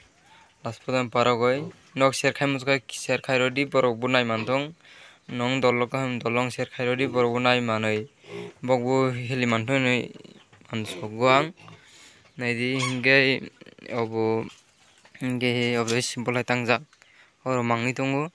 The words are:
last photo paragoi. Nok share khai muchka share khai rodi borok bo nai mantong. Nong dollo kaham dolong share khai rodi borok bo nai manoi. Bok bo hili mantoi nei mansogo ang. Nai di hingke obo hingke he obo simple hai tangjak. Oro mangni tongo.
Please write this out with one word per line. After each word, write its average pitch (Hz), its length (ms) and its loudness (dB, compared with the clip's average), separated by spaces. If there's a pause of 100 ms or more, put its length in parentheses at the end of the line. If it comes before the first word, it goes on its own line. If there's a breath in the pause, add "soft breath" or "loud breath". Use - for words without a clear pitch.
(640 soft breath)
last 113 180 -8
photo 127 300 -2
paragoi. 123 560 2 (320)
Nok 135 160 4
share 135 180 2
khai 143 140 0
muchka 135 320 0 (100)
share - 300 -2
khai 131 180 0
rodi 127 300 2
borok 127 320 2
bo 123 80 -2
nai 127 160 2
mantong. 120 500 -2 (560 loud breath)
Nong 123 320 -2
dollo 123 300 4
kaham 127 320 -4
dolong 120 280 0
share 127 200 -6
khai 127 160 -6
rodi 127 240 0
borok 120 240 2
bo 123 40 0
nai 123 220 2
manoi. 110 480 -2 (540 loud breath)
Bok 127 240 2
bo 131 240 2
hili 123 360 -2
mantoi 117 360 0
nei 123 320 0 (560)
mansogo 110 560 -4
ang. 139 240 6 (880 loud breath)
Nai 120 160 -2
di 127 240 -2
hingke 131 720 2 (400)
obo 113 560 -2 (720)
hingke 123 320 -2
he 120 280 0
obo 113 120 0 (100)
simple 123 380 -4
hai 120 80 -4
tangjak. 123 360 2 (600 soft breath)
Oro 127 220 0
mangni 117 280 0
tongo. 135 400 -2